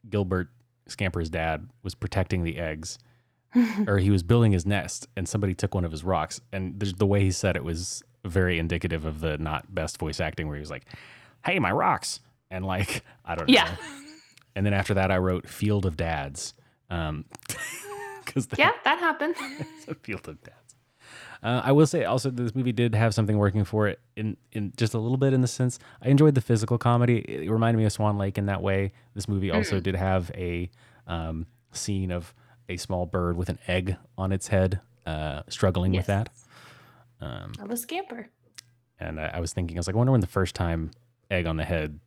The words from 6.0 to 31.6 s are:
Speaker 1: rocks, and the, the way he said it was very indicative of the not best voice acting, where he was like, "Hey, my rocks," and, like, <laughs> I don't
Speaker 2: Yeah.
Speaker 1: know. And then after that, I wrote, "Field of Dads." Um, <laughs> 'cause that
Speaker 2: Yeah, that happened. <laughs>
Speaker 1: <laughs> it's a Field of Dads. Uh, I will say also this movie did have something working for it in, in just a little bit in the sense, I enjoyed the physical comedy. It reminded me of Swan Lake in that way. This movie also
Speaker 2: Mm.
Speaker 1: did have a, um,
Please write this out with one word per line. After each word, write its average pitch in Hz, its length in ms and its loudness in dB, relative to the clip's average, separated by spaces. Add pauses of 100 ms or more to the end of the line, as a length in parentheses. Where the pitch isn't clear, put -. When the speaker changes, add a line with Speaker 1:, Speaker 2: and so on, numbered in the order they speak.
Speaker 1:
rocks, 85 380 -2 (120)
and 95 260 -6
the, 101 80 -2 (100)
the 101 100 4
way 101 160 4
he 92 80 4
said 87 260 0
it - 60 -4
was 82 400 -6 (220)
very 90 340 2
indicative 82 460 -2
of 76 160 -4
the 78 180 -2
not 78 360 -6
best 80 240 -4
voice 78 200 -6
acting, 78 280 -4
where 73 100 -6
he 104 40 -10
was 107 100 -12
like, - 140 -12 (600)
"Hey, 185 140 2
my 92 120 2
rocks," - 500 0 (300)
and, 92 140 -6
like, 95 380 -2 (120)
<laughs> - 100 -20
I 85 100 -4
don't 82 140 -2
Speaker 2:
Yeah. 233 220 8
Speaker 1:
know. 92 60 -8 (800)
And 98 100 0
then 101 80 4
after 98 220 0
that, 95 160 4
I 92 80 4
wrote, 92 300 0
"Field 104 360 0
of 82 120 0
Dads." 73 560 -6 (360)
Um, 78 360 -4 (240)
<laughs> 403 760 -12
'cause - 220 -4
that 214 120 -8
Speaker 2:
Yeah, 330 120 6 (140)
that 302 140 2
happened. 320 380 -2
<laughs> 269 220 -12
Speaker 1:
<laughs> - 0 - (180)
it's - 120 -20
a - 60 -6
Field - 340 -10
of 73 140 -16
Dads. - 160 -20 (840)
Uh, 120 200 0
I 135 100 2
will 151 140 8
say 139 180 0
also 123 260 0
this 120 240 -4
movie 127 180 0
did 117 220 2
have 110 200 4
something 107 220 2
working 104 280 4
for 107 220 2
it - 120 -4 (160)
in, 110 220 -4 (160)
in 104 240 -4
just 113 180 2
a 113 40 0
little 120 180 0
bit 135 160 4
in 131 80 4
the 127 60 2
sense, 127 320 -2 (220)
I - 80 -2
enjoyed 143 260 8
the 123 60 4
physical 113 380 2
comedy. 120 400 4
It 78 320 -6
reminded 113 280 4
me 110 60 4
of 104 80 4
Swan 104 240 2
Lake 98 220 -2
in 101 80 0
that 95 160 -2
way. 98 300 0 (220)
This 98 120 -6
movie 98 240 0
also 104 280 0
Speaker 2:
Mm. 85 40 -6
Speaker 1:
did 92 120 -2
have 92 400 0
a, 87 360 -4 (360)
um, 82 400 -6 (240)